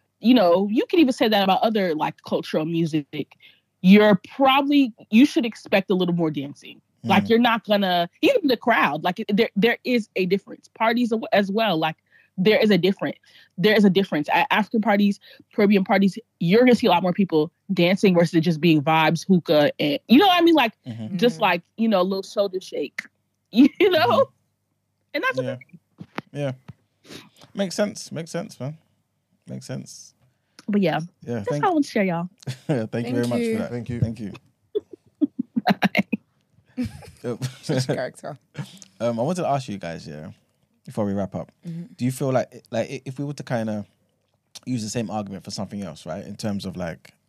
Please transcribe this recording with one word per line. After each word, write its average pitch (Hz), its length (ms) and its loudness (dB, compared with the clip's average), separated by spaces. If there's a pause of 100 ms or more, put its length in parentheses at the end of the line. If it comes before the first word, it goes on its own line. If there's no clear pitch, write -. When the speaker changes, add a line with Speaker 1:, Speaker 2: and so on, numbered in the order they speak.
(200)
Speaker 1:
you 233 140 4
know, 190 380 4
you 294 160 0
can 359 120 0
even 262 140 4
say 247 140 0
that 202 160 2
about 190 180 2
other, 196 320 0
like, 151 220 -4 (120)
cultural 165 380 -4
music, 156 720 -4 (460)
you're 202 380 6 (160)
probably, 277 580 2 (180)
you 226 140 6
should 277 200 0
expect - 440 -4
a 202 40 0
little 180 220 0
more 165 160 -2
dancing. 143 500 -12 (220)
Like, 202 220 2
Speaker 2:
Mm. 202 40 -6
Speaker 1:
you're 233 100 4
not 233 260 2
gonna, 185 440 0 (120)
even 415 260 2
the 247 100 0
crowd, 170 460 0
like, 185 260 -4
there, 208 260 2
there 226 280 2
is 240 320 -2
a 190 100 0
difference. - 440 -6
Parties 233 440 0
aw-, 226 180 -4
as 196 200 2
well, 208 260 0
like, 160 180 -2 (440)
there 208 200 4
is 220 100 4
a 196 80 4
different, 170 380 -2 (420)
there 208 180 2
is 208 100 6
a 196 40 8
difference. 190 440 -2
At 170 180 2
African 208 300 -2
parties, 202 380 0 (340)
Caribbean 202 300 2
parties, 196 340 0 (220)
you're 190 220 4
gonna 247 140 6
see 233 120 0
a - 20 4
lot 175 140 2
more 180 100 0
people 165 380 0 (220)
dancing 180 420 2
versus 170 260 2
just 156 200 0
being 160 200 4
vibes, 160 460 0
hookah, 156 520 2
and, 147 280 -2
you 233 100 8
know 403 100 6
what 359 120 4
I - 40 2
mean? 339 120 6
Like, 240 180 2 (120)
Speaker 2:
Mm-hmm. 185 320 -8
Speaker 1:
just 233 200 0
Speaker 3:
Mm. - 40 -4
Speaker 1:
like, 180 200 0 (160)
you 226 100 0
know, 196 140 2
a - 20 2
little 190 200 -4
shoulder 202 360 -4
shake, - 420 -10 (240)
<laughs> - 260 -20
you 254 180 6 (100)
know? 359 200 4
Speaker 2:
Mm-hmm. 508 320 2 (800)
Speaker 1:
And 302 100 -4
that's 508 180 -4
Speaker 2:
Yeah. - 100 -6
Speaker 1:
okay. - 280 -16 (540)
Speaker 2:
Yeah. 143 180 -6 (1000)
Makes 190 220 -6
sense. 208 360 -6
Makes 165 200 -12
sense, - 280 -10
man. 147 180 -10 (680)
Makes 127 180 -14
sense. - 480 -14 (540)
Speaker 1:
But 208 140 0
yeah, 156 180 -2 (260)
Speaker 2:
Yeah, 120 100 -8
Speaker 1:
that's 113 140 -8
Speaker 2:
thank - 140 -4
Speaker 1:
all 415 80 2
I - 20 -2
want 302 120 0
to - 60 -16
share, 214 120 -2
y'all. 175 340 -4
Speaker 2:
<laughs> - 80 -20 (220)
Thank 117 400 -4
you 123 60 -6
very - 0 -
Speaker 3:
Thank 120 160 -2
Speaker 2:
much 120 100 -2
for 120 60 -2
Speaker 3:
you. 113 140 -2
Speaker 2:
that. - 100 -6
Speaker 4:
Thank 120 200 -10
you. 120 120 -6
Speaker 2:
Thank 113 180 -4
you. 104 140 -10 (420)
Speaker 1:
<laughs> - 920 -6
Bye. - 1200 -6 (380)
Speaker 2:
Yep. 120 200 -8
<laughs> - 200 -10
Speaker 3:
Such 131 260 -4
a 139 60 -2
character. 135 420 -10 (640)
Speaker 2:
Um, 117 200 -2
I 120 40 0
wanted 175 200 -4
to - 40 -2
ask 139 220 -2
you 101 80 -8
guys, 82 300 -12
yeah, 78 240 -16 (540)
before 107 200 -6
we 98 80 -4
wrap 98 220 -6
up, 80 160 -12 (140)
Speaker 3:
Mm-hmm. 170 300 -14
Speaker 2:
do 120 100 -6
you 131 60 -2
feel 131 200 -4
like, 120 380 -4
like, 113 220 -4
i-, 135 140 -10
if 131 120 -14
we 143 80 -8
were 147 80 -10
to 135 100 -14
kinda 110 420 -6 (800)
use 123 180 -6
the 107 60 -8
same 110 200 -6
argument 98 340 -8
for 104 80 -16
something 101 300 -10
else, 82 240 -14
right? 82 200 -10
In 101 100 -16
terms 101 300 -8
of, 87 120 -10
like, 87 360 -10 (160)